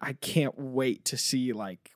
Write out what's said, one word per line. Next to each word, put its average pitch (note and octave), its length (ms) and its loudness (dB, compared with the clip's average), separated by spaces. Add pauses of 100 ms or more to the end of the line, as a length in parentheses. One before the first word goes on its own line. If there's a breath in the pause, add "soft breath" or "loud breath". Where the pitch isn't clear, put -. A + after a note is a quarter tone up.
I C#3 140 -4
can't - 440 0
wait C3 480 0
to C3 120 -2
see, B2+ 340 2
like, G2 440 -8